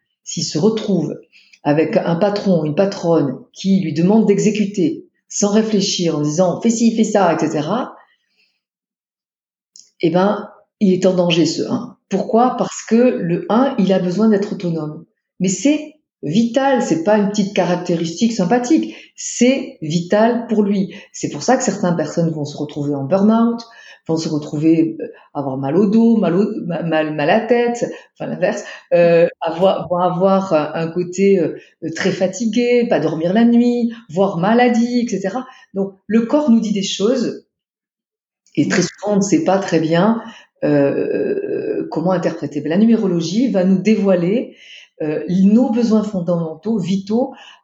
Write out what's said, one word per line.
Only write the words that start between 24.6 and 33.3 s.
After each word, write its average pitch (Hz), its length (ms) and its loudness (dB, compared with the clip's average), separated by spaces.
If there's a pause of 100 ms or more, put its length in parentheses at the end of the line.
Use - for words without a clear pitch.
euh, - 60 -10 (260)
avoir 135 240 -6
mal 139 200 -2
au 208 100 4
dos, 226 300 4
mal 175 200 2
au, 202 80 2 (220)
ma-, 170 160 -4
mal, 156 320 -2
mal 147 160 0
à 208 80 4
la 220 80 -4
tête, 240 400 0 (260)
enfin - 180 -10
l'inverse, 175 340 -4 (280)
euh, 170 340 6 (140)
avoir, 165 480 0
vont 175 80 -2
avoir 185 560 2
un, 147 220 0
un 165 140 -4
côté, 180 500 2
euh, 147 180 -2 (400)
très 190 160 -2
fatigué, 240 760 0
pas 185 120 2
dormir 160 320 -2